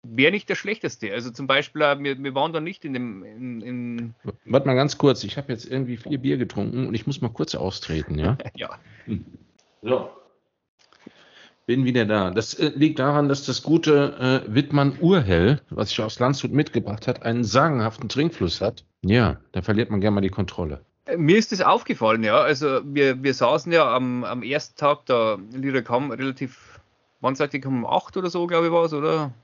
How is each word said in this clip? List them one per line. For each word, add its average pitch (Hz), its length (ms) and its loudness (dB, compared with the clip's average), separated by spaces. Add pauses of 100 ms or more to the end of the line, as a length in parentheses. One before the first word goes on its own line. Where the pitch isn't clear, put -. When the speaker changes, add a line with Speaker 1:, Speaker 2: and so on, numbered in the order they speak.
Speaker 1:
Wäre 127 280 2
nicht 202 180 -6
der 190 60 -2
schlechteste. - 560 -8
Also 123 200 -6
zum 135 160 -10
Beispiel, 143 340 0
äh, 143 220 2
wir, 135 180 -4
wir 139 140 -6
waren 156 180 0
da 160 60 -2
nicht 175 260 -10
in 139 80 -8
dem, 117 300 -8
in, 113 380 -12
in 120 520 -8 (100)
Speaker 2:
W-, 101 100 -8 (120)
warte 135 220 2
mal 131 80 4
ganz 139 240 0
kurz, 135 240 4
ich 104 120 -8
hab 139 140 -8
jetzt 120 160 -8
irgendwie 123 320 -6
vier 135 220 -6
Bier 135 180 0
getrunken 117 480 -4
und - 80 -6
ich 117 140 -4
muss 143 140 -4
mal 120 80 -2
kurz - 260 -6
austreten, 78 640 -4
ja? 104 260 0
Speaker 1:
<laughs> - 100 -12
Ja. - 220 -12 (280)
Speaker 2:
Hm. 107 200 -6 (560)
So. 120 280 -2 (1600)
Bin 131 200 2
wieder 123 200 2
da. 104 240 2
Das, 104 240 -4
äh, 151 220 0
liegt 147 240 2
daran, 143 280 2
dass 139 180 0
das - 180 -4
gute, 143 840 4
äh, 107 80 -6
Wittmann 139 480 2
Urhell, 127 600 4 (100)
was 107 180 -2
ich - 100 -4
aus 110 200 -6
Landshut 127 320 0
mitgebracht 117 560 -2
hat, - 160 -4
einen 120 200 0
sagenhaften 117 640 2
Trinkfluss 135 540 -2
hat. - 240 -4 (160)
Ja, 98 360 4 (140)
da 92 120 -4
verliert 110 260 0
man 104 100 0
gerne 104 160 2
mal 101 60 2
die 95 80 2
Kontrolle. 87 520 -6 (240)
Speaker 1:
Äh, 170 120 -4
mir 170 200 4
ist 226 140 0
das 185 100 -4
aufgefallen, 117 640 2
ja. 110 160 4
Also 135 460 2
wir, 135 380 2
wir 135 100 2
saßen 147 380 2
ja 151 240 6
am, 123 280 0
am 113 200 -6
ersten 143 340 -6
Tag, 147 300 0
da 110 320 2 (140)
Lyra 135 280 -2
kam 123 300 -2
relativ, 131 680 -8 (420)
wann 131 120 0
seid 143 220 -2
ihr 135 60 -4
gekommen? 131 220 -2
Um - 80 -6
acht - 240 0
oder 185 140 -2
so, 175 160 -2
glaub 170 180 2
ich, 165 80 2
war's, 165 220 2
oder? 151 400 -2 (100)